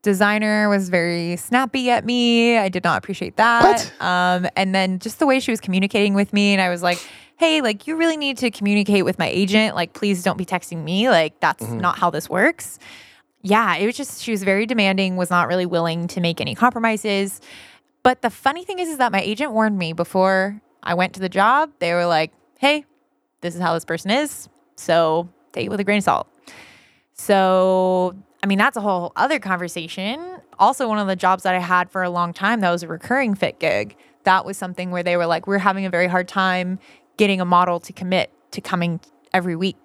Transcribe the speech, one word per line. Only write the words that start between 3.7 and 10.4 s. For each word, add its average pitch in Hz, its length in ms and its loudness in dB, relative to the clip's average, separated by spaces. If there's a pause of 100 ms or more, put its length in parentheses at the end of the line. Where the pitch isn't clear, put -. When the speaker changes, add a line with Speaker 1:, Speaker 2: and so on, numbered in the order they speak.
Speaker 1:
Um, 180 400 2 (100)
and 190 180 0
then 190 240 0
just - 200 -10
the 330 80 2
way 262 140 4
she 247 100 -4
was 226 120 -2
communicating 196 500 2
with 202 220 0
me, 202 180 4
and 196 80 2
I 180 80 2
was 175 140 -4
like, 180 160 0 (400)
"Hey, 311 240 4
like, 214 240 -2
you 320 100 -4
really 320 220 0
need 277 200 -4
to 240 120 0
communicate 202 560 2
with 185 120 -2
my 160 100 2
agent. 202 460 2
Like, 170 200 -4
please 196 280 -2
don't 180 140 0
be 180 80 -6